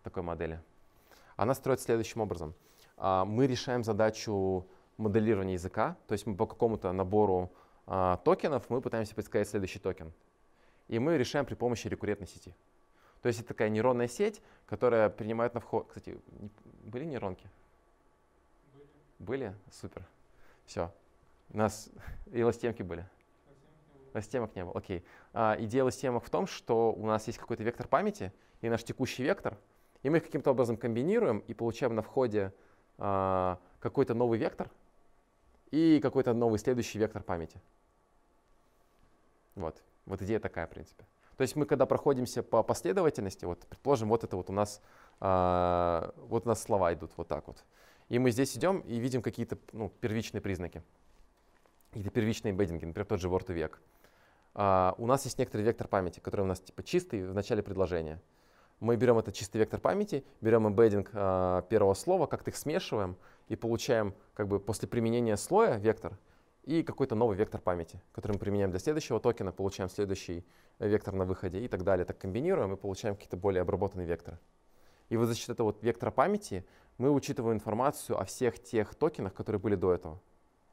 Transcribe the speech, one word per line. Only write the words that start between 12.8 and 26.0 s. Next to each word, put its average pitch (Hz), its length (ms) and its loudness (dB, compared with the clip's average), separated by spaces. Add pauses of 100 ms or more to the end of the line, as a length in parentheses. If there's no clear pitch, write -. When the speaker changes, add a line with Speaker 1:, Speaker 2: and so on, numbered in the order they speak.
Speaker 1:
То - 60 0
есть 117 120 0
это 110 100 -12
такая 113 200 0
нейронная 120 380 2
сеть, 208 340 -2 (240)
которая 110 440 4
принимает 113 440 -2
на 117 60 -4
вход. - 280 -4
Кстати, - 300 -14 (220)
не, 104 100 -14 (340)
были 117 220 -10
нейронки? 104 440 -8 (1200)
Speaker 2:
Были. 143 140 -20 (320)
Speaker 1:
Были? 110 360 -6 (160)
Супер. - 340 -14 (600)
Все. 87 260 -6 (600)
У 101 60 -8
нас 107 320 -2 (200)
<laughs> - 220 -14
и 120 100 0
эластемки 113 400 0
были. 87 240 -8 (420)
Speaker 2:
Эластемок - 280 -20 (120)
не - 60 -20
было. - 200 -20
Speaker 1:
Эластемок 110 420 -4
не 92 100 -6
было, 95 120 -6
окей. 95 260 -6 (300)
А, 110 260 2
идея 117 240 0
эластемок 123 400 0